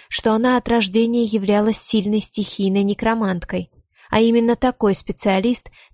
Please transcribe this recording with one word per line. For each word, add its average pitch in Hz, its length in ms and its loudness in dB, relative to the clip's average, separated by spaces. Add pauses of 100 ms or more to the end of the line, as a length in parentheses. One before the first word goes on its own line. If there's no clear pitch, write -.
что - 240 0
она 247 240 2
от 233 100 -4
рождения 233 560 0
являлась 208 540 0
сильной 214 420 0
стихийной 196 640 -2
некроманткой, 196 880 -4 (380)
а 214 120 2
именно 233 340 4
такой 233 380 0
специалист 196 760 -2 (240)